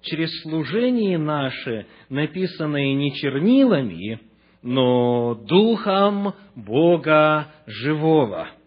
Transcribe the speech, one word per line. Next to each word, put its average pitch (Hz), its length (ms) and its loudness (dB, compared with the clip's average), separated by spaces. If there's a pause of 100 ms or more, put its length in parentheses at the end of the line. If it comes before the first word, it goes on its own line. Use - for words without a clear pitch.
через 160 280 -6 (120)
служение 185 760 -2
наше, 135 680 -4 (220)
написанное 147 840 -2
не 139 200 0
чернилами, 139 1040 0 (420)
но 123 720 2
Духом 202 1000 0 (200)
Бога 151 1000 2 (140)
живого 127 800 0 (180)